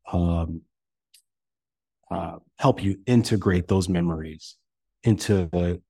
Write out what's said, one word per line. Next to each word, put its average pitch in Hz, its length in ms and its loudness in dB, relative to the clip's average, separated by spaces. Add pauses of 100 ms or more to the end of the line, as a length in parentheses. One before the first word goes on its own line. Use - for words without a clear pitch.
(120)
um, 85 500 -2 (1500)
uh, 85 280 -8 (200)
help - 240 2
you 98 240 -2
integrate 107 640 2
those 95 200 2
memories 80 680 -4 (460)
into 87 880 0